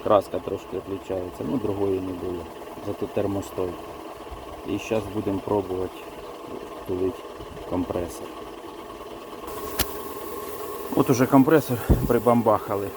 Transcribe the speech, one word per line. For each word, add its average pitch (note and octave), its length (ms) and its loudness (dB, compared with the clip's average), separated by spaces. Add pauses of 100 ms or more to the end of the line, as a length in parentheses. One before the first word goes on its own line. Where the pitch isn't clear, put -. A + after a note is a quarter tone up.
Краска F#2+ 360 6
трошки - 360 -6
відрізняється, F#2+ 680 -4
ну A#2+ 140 0
другої G2 420 2
не F#2 120 -4
було, F2 340 -6 (400)
зато G2+ 200 -4
термостой. G2 640 -2 (960)
І G#2 100 -2
зараз A2 260 -2 (100)
будемо G2+ 260 -2
пробувати F#2 540 0 (920)
пилити F#2 320 0 (520)
компресор. F2+ 560 -2 (2750)
От C#3+ 140 6
уже B2+ 160 6
компресор C#3+ 520 8 (280)
прибамбахали. A2 920 4